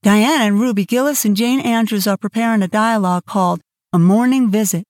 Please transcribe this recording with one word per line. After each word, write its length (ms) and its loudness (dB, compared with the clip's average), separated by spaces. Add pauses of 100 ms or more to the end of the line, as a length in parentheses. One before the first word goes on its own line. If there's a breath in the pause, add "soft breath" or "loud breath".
Diana 420 2
and 140 0
Ruby 260 0
Gillis 400 -2
and 100 0
Jane 240 0
Andrews 480 -2
are 100 -2
preparing 460 -2
a 40 -4
dialogue 580 -2
called 360 -2 (320)
A 60 2
Morning 500 2
Visit 400 -2